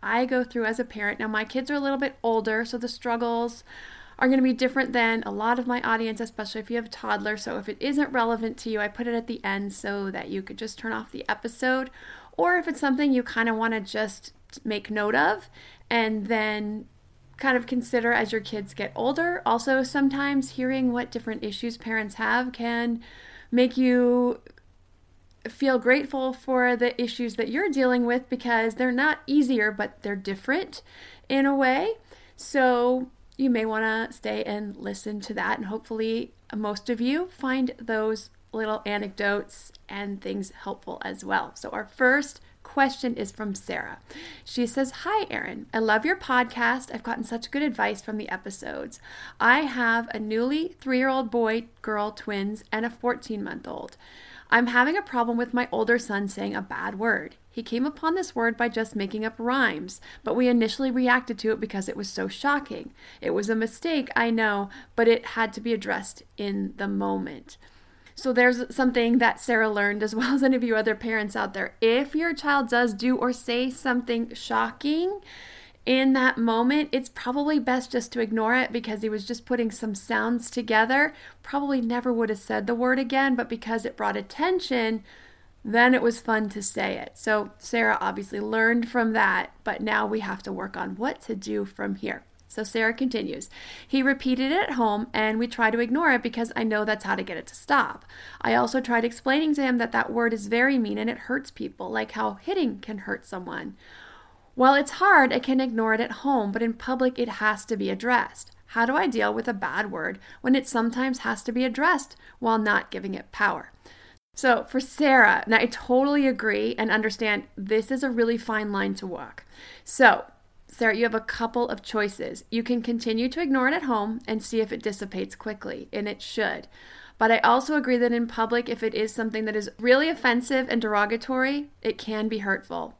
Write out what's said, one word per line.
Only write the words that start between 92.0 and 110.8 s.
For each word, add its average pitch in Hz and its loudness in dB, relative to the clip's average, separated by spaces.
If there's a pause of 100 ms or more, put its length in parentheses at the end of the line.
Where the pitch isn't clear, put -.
So 214 -8
Sarah 226 0
continues, 226 -4 (360)
"He 269 0
repeated 262 2
it 392 2
at 277 -6
home, 220 0
and 214 0
we 240 0
try 233 2
to 233 2
ignore 269 2
it 240 0
because 233 -4
I 226 0
know 214 0
that's 214 -2
how 196 -2
to 190 -2
get 190 -8
it - -10
to - -14
stop. - 0 (360)
I 226 2
also 240 2
tried 233 2
explaining 277 0
to 285 0
him 254 2
that 233 0
that - 0
word 233 2
is 202 -6
very 254 4
mean 208 0
and 220 -2
it - -8
hurts 269 -4
people, 190 -10
like 220 -4
how 214 -2
hitting 277 -2
can 214 -10
hurt - -8
someone. 175 -10 (800)
While 262 8
it's 285 2
hard, 349 8
I 254 4
can 262 2
ignore 226 2
it 220 4
at 240 -4
home, 233 2
but 220 -2
in 226 0
public 254 0
it 240 0
has 208 -2
to 226 -2
be 196 -2
addressed. 226 0 (160)
How 226 2
do 262 2
I 359 2
deal 214 2
with 226 -2
a - -2
bad 196 -4
word 190 -6 (220)
when 254 4
it 254 0
sometimes 247 0